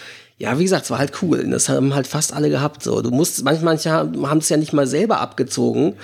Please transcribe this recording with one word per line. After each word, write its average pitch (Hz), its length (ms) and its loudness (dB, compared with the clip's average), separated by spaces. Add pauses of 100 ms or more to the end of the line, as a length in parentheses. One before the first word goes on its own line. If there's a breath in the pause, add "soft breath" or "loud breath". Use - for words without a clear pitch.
(380 loud breath)
Ja, 120 200 -4
wie 165 60 2
gesagt, 185 220 2
es - 40 -10
war 113 80 -2
halt 139 240 -2
cool. - 180 2
Und - 120 -2
das - 180 0
haben 135 240 2
halt 139 140 0
fast - 260 -4
alle 147 160 0
gehabt, 147 320 -2
so. 110 220 -2
Du 120 80 -2
musst, 143 320 0
manch-, 151 180 2
manche 160 300 0
haben, 156 360 0
haben's 151 220 0
ja 156 80 4
nicht 156 160 0
mal 143 140 2
selber 170 340 0
abgezogen, 123 720 0 (100)